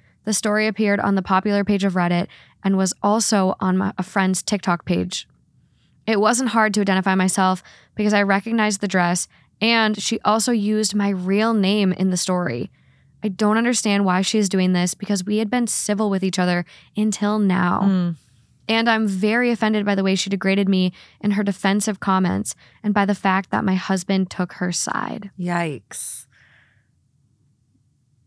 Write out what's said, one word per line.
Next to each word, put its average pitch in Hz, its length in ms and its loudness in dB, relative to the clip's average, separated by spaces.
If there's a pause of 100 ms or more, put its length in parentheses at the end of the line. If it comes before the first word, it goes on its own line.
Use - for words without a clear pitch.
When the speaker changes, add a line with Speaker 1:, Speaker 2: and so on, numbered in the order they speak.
(240)
Speaker 1:
The 220 100 -2
story 214 320 0
appeared 208 340 0
on 202 140 2
the 190 80 0
popular 202 420 2
page 196 200 2
of 185 100 0
Reddit 175 320 0 (380)
and 190 120 2
was 190 160 0 (100)
also 202 580 2
on 185 180 2
my, 196 180 -2
a 185 60 -6
friend's 190 400 -2
TikTok 185 420 -2
page. 180 420 -4 (800)
It 220 140 0
wasn't 233 300 2
hard 214 240 2
to 214 60 2
identify 190 340 2
myself 185 480 2 (320)
because 208 180 0
I 208 100 4
recognized 208 580 0
the 202 80 -4
dress, 180 400 0 (320)
and 220 420 2
she - 180 -4
also 220 320 2
used 214 420 0
my 202 160 0
real 196 440 0
name 196 380 2
in 190 180 0
the 180 60 0
story. 175 540 -2 (520)
I 214 60 -4
don't 208 280 0
understand 220 480 0
why 185 180 2
she 220 160 0
is 208 100 2
doing 185 240 2
this 180 220 0
because 190 300 -4
we 208 140 -2
had 214 120 -2
been 240 180 0
civil 208 420 -2
with 190 140 0
each 185 140 -2
other 180 260 0 (320)
until 214 420 0
now. 180 460 2
Speaker 2:
Mm. 180 320 0 (540)
Speaker 1:
And 226 200 2
I'm 220 180 2
very 214 420 2
offended 214 360 0
by 202 80 2
the 190 100 0
way 190 100 2
she 190 140 -2
degraded 196 400 0
me 185 240 2 (300)
in 208 80 0
her 202 120 0
defensive 202 580 -2
comments 190 540 0 (280)
and 208 100 0
by 202 140 2
the 202 80 0
fact 190 360 -2
that - 140 -2
my 190 120 2
husband 190 540 -2
took - 240 -6
her 180 180 -4
side. - 580 -6 (100)
Speaker 2:
Yikes. 170 840 -8 (2000)